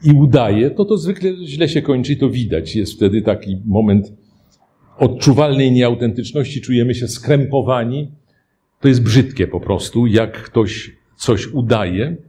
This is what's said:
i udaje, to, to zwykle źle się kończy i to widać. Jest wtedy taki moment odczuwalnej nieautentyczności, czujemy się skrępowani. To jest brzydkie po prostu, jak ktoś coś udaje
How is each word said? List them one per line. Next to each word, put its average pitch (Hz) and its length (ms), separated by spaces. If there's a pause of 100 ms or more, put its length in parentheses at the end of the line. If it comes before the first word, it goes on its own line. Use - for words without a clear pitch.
i 147 80
udaje, 127 580
to, 202 140
to 208 140
zwykle 180 480
źle 151 220
się - 140
kończy 131 300
i 131 40
to 131 140
widać. 95 460
Jest 98 160
wtedy 104 300
taki 98 420
moment 104 480 (840)
odczuwalnej 135 760
nieautentyczności, 123 880
czujemy 123 340
się 117 140
skrępowani. 135 1000 (720)
To 139 80
jest 123 140
brzydkie 110 440
po 87 140
prostu, 104 460
jak 110 360
ktoś - 540 (200)
coś 101 300
udaje 113 680 (120)